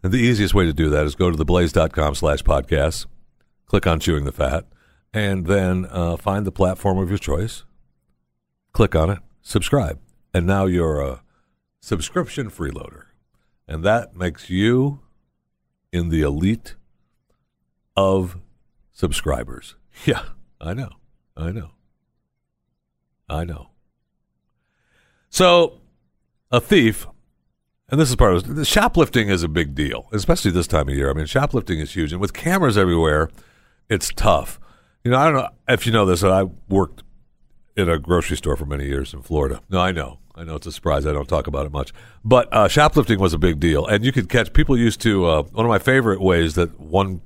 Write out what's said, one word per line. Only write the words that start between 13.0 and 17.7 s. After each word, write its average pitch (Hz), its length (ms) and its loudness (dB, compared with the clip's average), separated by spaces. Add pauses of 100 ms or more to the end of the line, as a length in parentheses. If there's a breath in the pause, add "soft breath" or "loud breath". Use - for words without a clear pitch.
And 80 180 -10
that 110 320 0
makes 87 320 -6
you 123 520 0 (920)
in 87 160 -2
the 80 140 0
elite 82 520 -2 (1200)